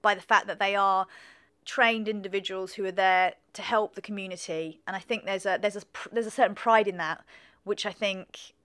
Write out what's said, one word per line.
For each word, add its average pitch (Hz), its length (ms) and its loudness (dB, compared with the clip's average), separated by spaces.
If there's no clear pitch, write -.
by 208 140 4
the 185 80 -12
fact 202 240 4
that 202 120 -6
they 202 160 2
are 196 320 2
trained 226 420 2
individuals 190 680 -6
who 196 120 -6
are 190 60 -4
there 185 420 4
to - 100 -16
help 214 320 0
the 202 80 -10
community. 180 840 -8
And 190 100 -6
I 190 40 -6
think 220 260 -6
there's 190 180 -4
a, 185 160 0
there's 202 160 -2
a 202 100 -10
pr-, - 260 -14
there's 226 140 -2
a 214 40 -8
certain 208 240 2
pride 220 340 4
in 180 80 -4
that, 165 260 -4
which 196 200 -4
I 208 80 -4
think - 600 -6